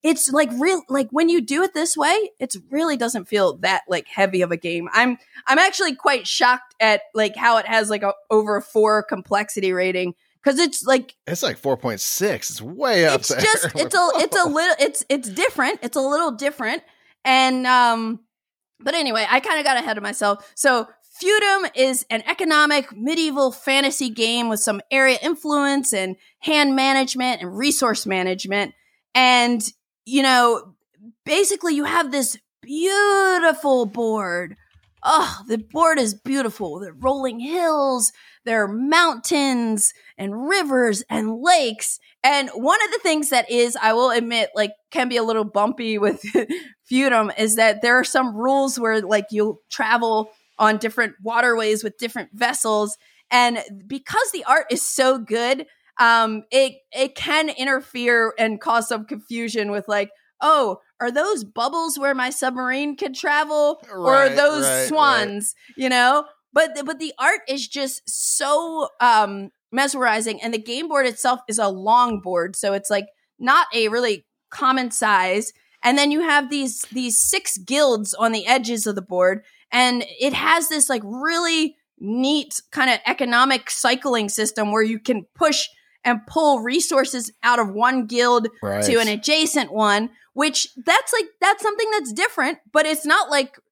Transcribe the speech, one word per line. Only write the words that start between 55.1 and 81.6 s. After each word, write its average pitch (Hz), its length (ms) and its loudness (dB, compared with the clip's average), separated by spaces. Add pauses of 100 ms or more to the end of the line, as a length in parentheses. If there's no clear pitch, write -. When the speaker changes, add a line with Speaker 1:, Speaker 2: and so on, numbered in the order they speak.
Speaker 1:
good, 240 480 -4 (320)
um, 226 540 2
it, 269 220 2 (180)
it 262 240 -4
can 311 340 -2
interfere 240 880 -2
and 220 220 -2
cause 226 280 0
some 220 160 -6
confusion 226 680 -6
with, 202 160 -6
like, 208 220 -2 (300)
"Oh, 285 380 2 (220)
are 240 100 -2
those 294 340 -2
bubbles 285 540 -4
where 277 160 0
my 254 160 -2
submarine 262 640 -4
can 285 180 -6
travel? 302 680 0 (120)
Or 190 220 2
are 277 140 6
Speaker 2:
Right, 277 80 0
Speaker 1:
those 294 280 2
Speaker 2:
right, 262 160 2
right. 262 80 -2
Speaker 1:
swans?" 226 640 0 (220)
You 262 120 -2
know? 254 360 4 (280)
But 320 220 2
the, 294 100 -8
but 285 140 -8
the 302 200 -8
art 330 300 0
is 262 200 -6
just 269 400 -8
so, 311 800 -2 (120)
um, 208 500 2 (200)
mesmerizing. 240 720 -2
And 233 100 -6
the 226 60 -4
game 240 300 -6
board 277 180 0
itself 247 420 -2
is 214 100 -4
a 208 100 2
long 214 520 0
board. 180 360 -4
So 202 180 -2
it's, 196 160 -6
like, 202 160 -2 (320)
not 277 360 4
a 226 140 2
really 226 380 -2 (240)
common 262 400 0
size. 202 640 0 (300)
And 269 140 4
then 285 140 4
you 302 100 0
have 294 300 2
these, 277 320 -6 (100)
these 247 300 -2
six - 360 -2
guilds 240 560 0
on 220 180 0
the 202 140 -4
edges 233 400 0
of 208 100 -2
the 190 60 -6
board. 185 420 0 (260)
And 247 340 2 (160)
it 254 140 2
has 320 340 2
this, 311 220 0
like, 220 140 -2
really 320 720 -2 (220)